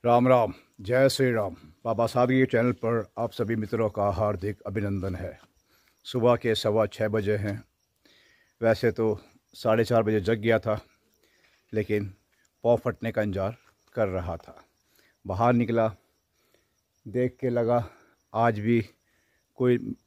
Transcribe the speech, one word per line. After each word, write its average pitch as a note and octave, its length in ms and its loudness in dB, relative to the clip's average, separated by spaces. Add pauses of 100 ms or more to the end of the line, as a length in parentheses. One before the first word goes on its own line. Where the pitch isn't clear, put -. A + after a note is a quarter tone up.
राम A#2+ 240 4
राम, A#2+ 260 4 (260)
जय B2 300 2
श्री B2+ 220 0
राम। G2+ 240 -2 (300)
बाबा A2+ 220 0
सादगी B2+ 380 2
चैनल B2 280 2
पर A#2 440 -4
आप A2+ 140 -4
सभी A2+ 240 -4
मित्रों A2 340 -2
का G#2 220 -4
हार्दिक G#2 500 -4
अभिनंदन G2 540 -6
है। F2+ 160 -10 (760)
सुबह A#2+ 300 2
के A#2 200 -2
सवा G#2+ 320 0
छः G#2+ 200 -4
बजे G#2+ 300 -2
हैं। G2+ 180 -4 (1040)
वैसे A2+ 300 2
तो A2+ 160 -2 (480)
साढ़े A2+ 300 2
चार A2+ 180 2
बजे G#2+ 180 0
जग G#2+ 180 0
गया A2+ 200 2
था, G#2+ 200 -4 (960)
लेकिन G#2 320 -2 (580)
पाँव A#2 140 4
फटने A#2 340 -6
का A2 100 -2
इंतजार G2+ 360 -4 (380)
कर A2 120 0
रहा F2+ 300 -6
था। - 180 -20 (680)
बाहर A2+ 280 2
निकला, A2+ 340 2 (1200)
देख B2 360 -4
के C3 80 -2
लगा A#2+ 340 0 (500)
आज A2+ 260 0
भी A2+ 200 2 (800)
कोई B2 200 2 (300)